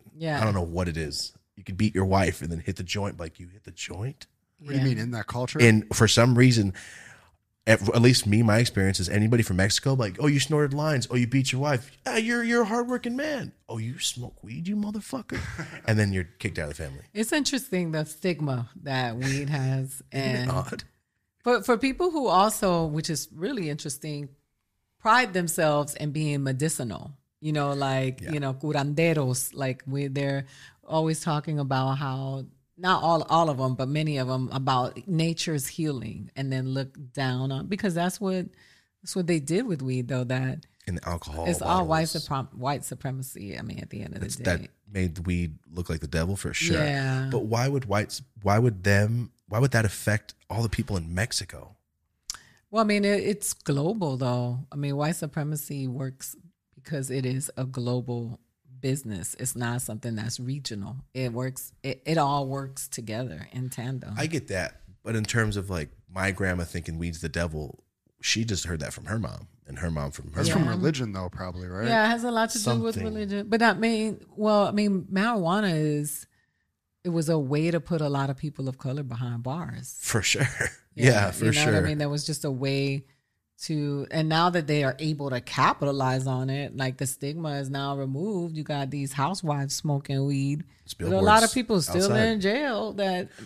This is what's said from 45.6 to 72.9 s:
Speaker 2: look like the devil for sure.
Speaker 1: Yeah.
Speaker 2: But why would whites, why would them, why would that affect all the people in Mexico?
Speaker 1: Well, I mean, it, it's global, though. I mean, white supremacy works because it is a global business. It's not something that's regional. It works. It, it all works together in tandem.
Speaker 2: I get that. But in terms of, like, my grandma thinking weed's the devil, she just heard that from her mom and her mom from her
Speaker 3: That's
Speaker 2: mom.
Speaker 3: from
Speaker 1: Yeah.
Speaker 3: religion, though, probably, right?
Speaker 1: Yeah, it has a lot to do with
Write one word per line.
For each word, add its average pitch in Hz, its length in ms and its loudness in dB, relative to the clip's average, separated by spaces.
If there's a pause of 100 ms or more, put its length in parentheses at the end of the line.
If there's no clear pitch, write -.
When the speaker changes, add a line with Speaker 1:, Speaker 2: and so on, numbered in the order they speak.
Speaker 2:
look 85 180 -6
like 80 100 -4
the - 60 -6
devil 82 300 0
for - 180 -6
sure. - 280 0
Speaker 1:
Yeah. 135 500 0
Speaker 2:
But 117 140 0
why 113 220 2
would 139 180 -2
whites, 101 360 -2 (200)
why 98 180 4
would 107 240 2
them, 104 480 4 (160)
why 110 100 -2
would 135 140 4
that 113 120 4
affect - 500 -2 (160)
all 113 120 0
the 113 60 2
people 107 280 -2
in 82 180 -4
Mexico? 92 640 -4 (920)
Speaker 1:
Well, 220 120 2
I 214 40 6
mean, 208 180 4
it, 202 180 4
it's - 300 0
global, 156 640 0
though. 123 560 0
I - 40 -10
mean, 143 200 -2
white 151 200 0
supremacy 147 720 -4
works 131 480 -8 (400)
because 135 360 -6
it 131 160 0
is 131 300 -2
a 135 80 -2
global 120 760 -4 (400)
business. 113 580 -4
It's 127 160 -4
not 120 280 -4
something 113 340 -6
that's 117 240 -6
regional. 123 560 -8 (180)
It 127 180 -4
works. 127 400 -6 (100)
It, - 240 -6
it 160 120 2
all 143 300 2
works 135 400 -8
together 110 640 -6
in 127 180 -6
tandem. 123 460 -6
Speaker 2:
I 143 100 0
get 156 220 -4
that. 92 320 -4 (240)
But 113 120 -2
in 110 80 0
terms 107 320 0
of, 95 140 -4
like, 82 200 -4 (220)
my 95 200 0
grandma 90 320 0
thinking 80 340 -6
weed's 85 220 -6
the 82 80 -6
devil, 78 560 -4 (360)
she - 240 0
just 101 200 -2
heard 82 160 -4
that 64 120 -8
from - 120 -14
her 110 140 -4
mom 57 300 -8 (180)
and 73 120 -12
her 85 120 -2
mom 71 200 -4
from - 220 -14
her 82 100 -2
Speaker 3:
That's 165 60 4
Speaker 2:
mom. 160 120 4
Speaker 3:
from 156 80 4
Speaker 1:
Yeah. - 20 2
Speaker 3:
religion, 120 420 0
though, 92 160 -6
probably, 90 400 -8
right? 92 180 -4
Speaker 1:
Yeah, 226 200 4
it - 20 2
has 233 160 -2
a 247 60 -2
lot 226 200 0
to 240 120 -4
do 233 180 2
with 226 140 -2